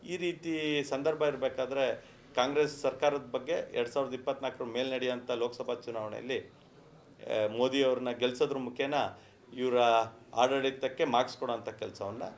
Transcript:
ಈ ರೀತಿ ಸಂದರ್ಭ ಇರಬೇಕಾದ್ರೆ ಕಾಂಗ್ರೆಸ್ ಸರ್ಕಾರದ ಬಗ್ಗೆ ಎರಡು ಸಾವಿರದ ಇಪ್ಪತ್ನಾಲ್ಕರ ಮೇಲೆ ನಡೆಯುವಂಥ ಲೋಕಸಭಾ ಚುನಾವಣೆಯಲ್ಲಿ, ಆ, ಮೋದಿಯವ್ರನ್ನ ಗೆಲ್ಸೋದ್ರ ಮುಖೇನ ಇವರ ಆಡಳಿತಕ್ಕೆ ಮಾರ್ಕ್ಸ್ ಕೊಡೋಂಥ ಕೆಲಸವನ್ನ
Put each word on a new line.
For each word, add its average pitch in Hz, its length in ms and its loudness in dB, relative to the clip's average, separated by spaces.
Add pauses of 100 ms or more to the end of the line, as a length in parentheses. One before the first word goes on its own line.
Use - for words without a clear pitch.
ಈ 175 120 -6
ರೀತಿ 160 680 0
ಸಂದರ್ಭ 147 380 0
ಇರಬೇಕಾದ್ರೆ 131 800 0 (300)
ಕಾಂಗ್ರೆಸ್ 143 460 2
ಸರ್ಕಾರದ 143 500 0
ಬಗ್ಗೆ 135 460 -4
ಎರಡು 120 140 0
ಸಾವಿರದ 131 240 -2
ಇಪ್ಪತ್ನಾಲ್ಕರ 131 500 -4
ಮೇಲೆ 123 260 -2
ನಡೆಯುವಂಥ 123 400 -2
ಲೋಕಸಭಾ 120 440 -2
ಚುನಾವಣೆಯಲ್ಲಿ, 113 760 -6
ಆ, - 1080 -4
ಮೋದಿಯವ್ರನ್ನ 127 520 2
ಗೆಲ್ಸೋದ್ರ 123 480 0
ಮುಖೇನ 139 360 -4 (640)
ಇವರ 123 240 2 (540)
ಆಡಳಿತಕ್ಕೆ 135 720 2
ಮಾರ್ಕ್ಸ್ 127 320 2
ಕೊಡೋಂಥ 117 320 -4
ಕೆಲಸವನ್ನ 104 540 -8 (160)